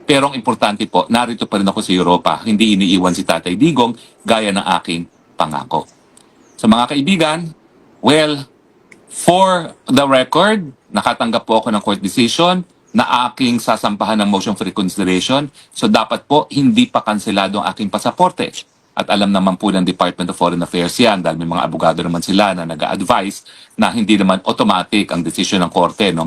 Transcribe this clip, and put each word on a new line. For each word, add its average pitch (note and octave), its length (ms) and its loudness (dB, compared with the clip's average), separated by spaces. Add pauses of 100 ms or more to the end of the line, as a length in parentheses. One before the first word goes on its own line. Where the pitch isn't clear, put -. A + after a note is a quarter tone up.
Pero C#3 240 2
ang C#3 80 -6
importante A2 540 -2
po, - 180 0
narito A#2 400 -2
pa - 140 -4
rin G2 80 0
ako G2+ 100 -2
sa F#2+ 160 -2
Europa. F2 480 2
Hindi G#2+ 320 2
iniiwan F#2 400 2
si F#2+ 80 -4
Tatay F2+ 320 -4
Digong B2 400 2 (300)
gaya A2 260 0
ng G2 140 -2 (160)
aking E2+ 260 -6 (320)
pangako. D2+ 480 -4 (720)
Sa A#2+ 80 -2
mga A#2 240 4
kaibigan, D#3+ 640 -2 (500)
well, D3 400 2 (640)
for F3+ 640 2 (160)
the C3 160 4
record, D3+ 640 2 (240)
nakatanggap A#2 560 -2
po A2+ 160 2
ako A#2+ 80 -4
ng G#2 80 2
court G2+ 240 -4
decision E3 640 0 (240)
na A#2+ 400 0
aking A#2+ 320 0
sasampahan G#2+ 560 -2
ng G2+ 80 2
motion G2+ 240 0
for F#2 160 -4
reconsideration. F#2+ 800 -2 (240)
So, - 160 -4
dapat A2 400 0
po D3 240 2
hindi B2 400 2
pa A#2+ 80 0
kanselado G2 640 -2
ang F#2+ 80 -2
aking G#2 160 -6
pasaporte. - 800 -2 (260)
At - 160 -4
alam G2+ 240 2
naman F#2+ 240 2
po G2+ 160 0
ng F#2 80 2
Department F2+ 480 -2
of F#2 80 -8
Foreign F2 240 0
Affairs F2 400 -2
yan G2+ 240 2
dahil E2 160 -2
may E2 80 -6
mga E2+ 160 -2
abogado E2 400 0
naman E2+ 160 -4
sila G2 320 2
na F2 80 -8
nag-a-advise F#2+ 800 -4 (320)
na G#2+ 160 0
hindi G#2+ 320 0
naman F#2+ 240 0
automatic G2+ 640 0
ang E2+ 160 -4
desisyon F2+ 400 -2
ng E2 80 -6
korte, F2+ 400 0
no? E2 140 -2